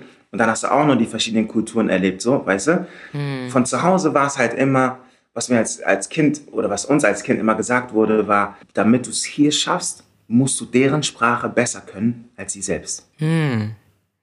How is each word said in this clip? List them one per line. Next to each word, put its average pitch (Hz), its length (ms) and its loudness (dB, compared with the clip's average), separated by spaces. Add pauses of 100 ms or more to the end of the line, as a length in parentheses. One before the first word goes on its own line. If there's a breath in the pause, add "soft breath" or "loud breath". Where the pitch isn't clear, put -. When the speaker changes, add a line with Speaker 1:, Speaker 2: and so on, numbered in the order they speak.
(320 loud breath)
Speaker 1:
Und 113 80 -2
dann 113 100 4
hast 110 140 -2
du - 80 -2
auch 143 140 4
noch 139 120 4
die 110 80 2
verschiedenen 110 420 -2
Kulturen 110 420 -2
erlebt, 92 320 0
so, 131 240 0
weißt 98 220 0
du? 180 200 0 (260 loud breath)
Speaker 2:
Mhm. 139 360 -6
Speaker 1:
Von 123 160 2
zu 151 180 -2
Hause 170 300 2
war's 139 240 2
halt 117 180 0
immer, 131 440 2 (360 soft breath)
was 117 140 -6
mir 123 100 4
als, - 240 -4
als 98 260 0
Kind 147 320 0 (100)
oder 104 200 -2
was 104 140 -4
uns 143 200 2
als - 160 0
Kind - 180 -2
immer 110 160 2
gesagt 123 380 -2
wurde, 107 340 2
war, 101 300 0 (160 loud breath)
„Damit 117 340 2
du's - 160 -8
hier 147 280 0
schaffst, - 520 -4 (240)
musst 131 320 2
du 113 60 -10
deren 139 380 2
Sprache 120 440 0
besser 110 340 -2
können 117 540 -4
als 98 180 -10
sie 98 100 -16
selbst.“ - 440 -8 (100)
Speaker 2:
Hm. 147 540 0 (520)